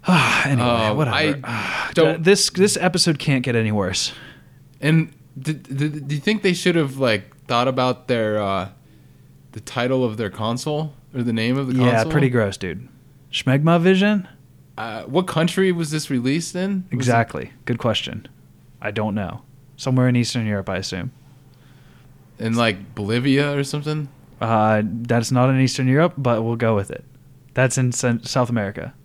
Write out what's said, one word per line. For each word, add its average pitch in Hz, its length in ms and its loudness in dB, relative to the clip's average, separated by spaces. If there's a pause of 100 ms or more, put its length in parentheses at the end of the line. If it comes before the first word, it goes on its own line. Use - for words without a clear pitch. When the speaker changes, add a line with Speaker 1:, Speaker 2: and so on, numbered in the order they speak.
Speaker 1:
Anyway, 135 580 2
Speaker 2:
Uh, 113 280 2
Speaker 1:
whatever. 123 220 0 (280)
Speaker 2:
I 110 460 -6
Speaker 1:
<sighs> - 40 -14
Speaker 2:
don't 165 280 2
Speaker 1:
This, 196 280 4
this 196 280 2
episode 170 400 2
can't 135 260 0
get 123 120 -2
any 110 160 2
worse. 98 400 -2 (680)
Speaker 2:
And 160 320 2 (260)
d-, 143 140 -6
d-, 139 360 -4
do 147 260 -6
you 143 60 -4
think 214 220 0
they 185 120 2
should 175 220 0
have, 139 200 0
like, 113 380 0 (120)
thought 123 220 2
about 127 400 -2
their, 107 320 0
uh, 98 280 -2 (840)
the 110 80 -14
title 127 440 -2
of 110 120 -2
their 107 140 -4
console 123 640 -4 (200)
or 123 80 -4
the 117 100 -2
name 117 260 0
of 139 80 -2
the 127 80 -2
Speaker 1:
Yeah, 127 180 4
Speaker 2:
console? 139 200 2
Speaker 1:
pretty 139 180 4
gross, 110 260 0
dude. 92 320 -8 (420)
Schmegma 147 500 2
Vision? 190 460 2 (520)
Speaker 2:
Uh, 110 240 -8
what 180 240 -2
country 180 460 0
was 165 180 -2
this 156 180 -4
released 139 460 -2
in? 185 300 -2
Was - 80 -10
it - 20 -6
Speaker 1:
Exactly. 117 580 0 (140)
Good 123 120 -4
question. - 500 -4 (520)
I 107 120 -6
don't 107 220 -2
know. 104 280 -6 (340)
Somewhere 127 320 0
in 123 80 2
Eastern 117 300 -2
Europe, 101 240 -2
I 92 60 -4
assume. 95 360 -6 (1300)
Speaker 2:
In, 113 160 -2
like, 110 400 0
Bolivia 135 640 0
or 139 60 -2
something? 151 440 -4 (320)
Speaker 1:
Uh, 110 440 2
that's 117 480 -2
not 127 180 4
in 131 100 2
Eastern 131 280 2
Europe, 160 280 4
but 120 280 0
we'll 117 120 -2
go 113 200 2
with 98 140 -2
it. - 140 -12 (500)
That's 127 220 2
in 127 160 2
Sen-, 117 300 0
South 123 260 -2
America. 107 460 -4 (100)